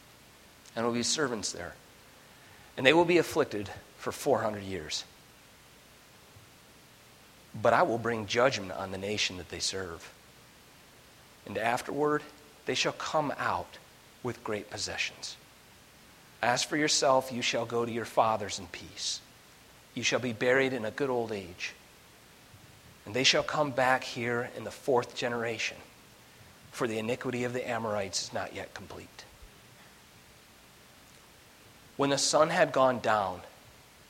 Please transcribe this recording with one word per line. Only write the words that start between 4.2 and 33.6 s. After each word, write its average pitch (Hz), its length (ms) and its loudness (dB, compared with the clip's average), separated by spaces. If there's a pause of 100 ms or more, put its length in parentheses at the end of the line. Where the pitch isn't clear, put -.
hundred 107 220 -2
years. 90 420 -6 (2500)
But 113 200 6
I 147 80 8
will 120 160 2
bring 113 280 -2
judgment 110 460 2
on 92 180 -6
the 95 60 -6
nation 95 400 -2
that 85 140 -12
they 87 100 -8
serve. 90 500 -6 (1300)
And 104 140 -8
afterward, 139 640 0 (420)
they - 100 -2
shall - 180 0
come 147 440 -2
out 92 400 -4 (460)
with 120 200 -4
great 104 280 -6
possessions. - 680 -6 (1040)
As 120 200 2
for - 140 -4
yourself, 139 560 2
you 120 80 -4
shall 117 240 0
go 117 220 -2
to 117 40 -4
your 113 140 -4
fathers 107 540 0
in 90 80 -12
peace. - 540 -8 (760)
You 120 80 -6
shall 117 180 2
be 123 140 -4
buried 131 400 4
in 110 100 -4
a 107 60 -4
good 139 180 -2
old 117 240 -2
age. 90 400 -8 (1300)
And 101 80 -8
they 127 100 2
shall 147 180 4
come 147 280 0
back 127 340 2
here 120 500 -4
in 113 100 -8
the 98 60 -8
fourth - 440 0
generation, 117 640 -4 (920)
for - 160 -2
the 110 120 -2
iniquity 123 460 -2
of 123 100 -4
the 123 120 -4
Amorites 107 580 -2
is - 100 -12
not 98 200 -6
yet 95 200 -10
complete." - 500 -16 (2750)
When 139 140 2
the 139 80 2
sun 156 320 4
had 165 220 4
gone 131 280 6
down 98 400 2 (680)